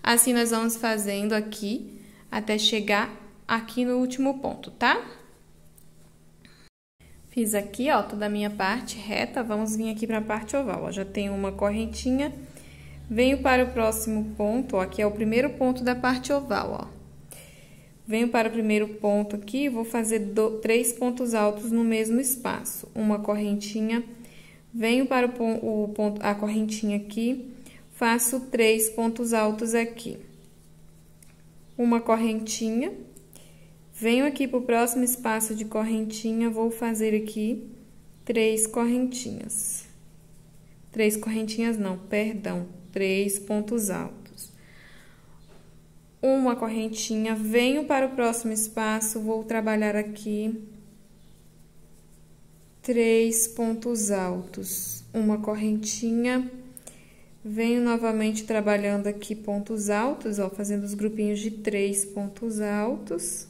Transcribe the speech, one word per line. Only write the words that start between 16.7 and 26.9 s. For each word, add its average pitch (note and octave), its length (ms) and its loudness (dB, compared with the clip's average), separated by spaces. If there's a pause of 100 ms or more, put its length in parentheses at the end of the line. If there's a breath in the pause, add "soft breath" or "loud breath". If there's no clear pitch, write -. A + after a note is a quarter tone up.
ó. - 140 -18 (1000 loud breath)
Venho A3+ 220 2
para A3+ 220 2
o - 20 -2
primeiro G#3+ 360 2
ponto G#3 500 0
aqui, C4+ 320 0
vou A3+ 160 -2
fazer A3 340 0
do-, A3 400 0
três A3+ 320 2
pontos B3 420 -2
altos G#3 380 2
no A#3 120 4
mesmo A3+ 360 2
espaço. - 760 -4
Uma G#3+ 260 2
correntinha, G#3 840 0 (720 loud breath)
venho A#3 320 4
para B3 220 4
o - 20 2
pon-, A3+ 340 0
o G#3+ 240 0
ponto, G#3 340 0
a G#3 140 2
correntinha G#3+ 640 0